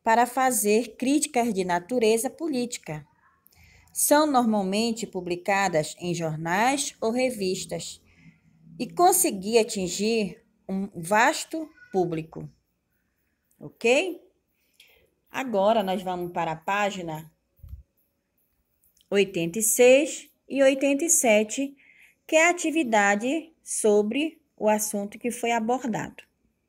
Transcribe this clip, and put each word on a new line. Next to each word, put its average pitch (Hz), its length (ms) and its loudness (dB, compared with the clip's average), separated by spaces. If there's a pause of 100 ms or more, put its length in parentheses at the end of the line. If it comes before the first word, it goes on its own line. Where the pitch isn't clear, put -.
para 233 220 4
fazer 240 680 0
críticas 247 580 0
de 190 100 -2
natureza 220 640 0
política. 233 800 -8 (840)
São 294 320 4
normalmente 220 800 0
publicadas 175 960 -2
em 175 140 -4
jornais 165 840 -2
ou 226 120 -2
revistas 208 920 -4 (760)
e 247 120 -6
conseguia 233 680 2
atingir 208 840 -2 (240)
um 196 280 -6
vasto 247 760 -2 (220)
público. 160 580 -4 (1120)
Ok? 269 600 -2 (1080)
Agora 220 540 0
nós 185 180 -4
vamos 180 300 -6
para 165 220 -4
a - 20 -8
página 180 760 -6 (1800)
oitenta 190 520 -2
e - 20 -2
seis 254 680 4 (180)
e 269 140 0
oitenta 277 420 2
e 320 40 -2
sete, 226 680 2 (480)
que 320 100 0
é 320 120 6
a - 20 6
atividade 262 1040 0 (100)
sobre 220 760 0 (160)
o 214 100 -2
assunto 208 520 -2
que 247 100 -4
foi 233 220 -4
abordado. 233 720 -4 (460)